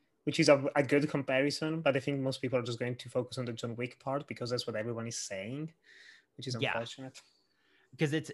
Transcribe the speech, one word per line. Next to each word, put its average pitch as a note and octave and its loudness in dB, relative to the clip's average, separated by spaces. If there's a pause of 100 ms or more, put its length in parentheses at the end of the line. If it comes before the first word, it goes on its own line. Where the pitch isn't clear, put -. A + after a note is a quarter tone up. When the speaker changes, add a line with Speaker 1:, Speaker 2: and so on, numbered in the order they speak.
(240)
Speaker 1:
which - 0
is D#3 8
a, C#3 10 (120)
a C#3+ 6
good C#3+ 4
comparison, C#3+ 0
but C#3+ 4
I C3+ 2
think C#3+ 0
most C3 -2
people B2+ 0
are B2 2
just A#2 -4
going B2 -2
to B2 -14
focus - -2
on B2+ -4
the A#2+ -4
John A#2 -6
Wick B2 -6
part C3+ -4
because A#2+ -6
that's A#2+ -2
what A2 -4
everyone A2+ -4
is A#2 -8
saying, B2 -8 (640)
which B2 -12
is B2 -4
Speaker 2:
Yeah. B2+ 0
Speaker 1:
unfortunate. A#2 -8 (800)
Speaker 2:
'Cause D3+ 0
it's, D#3 -4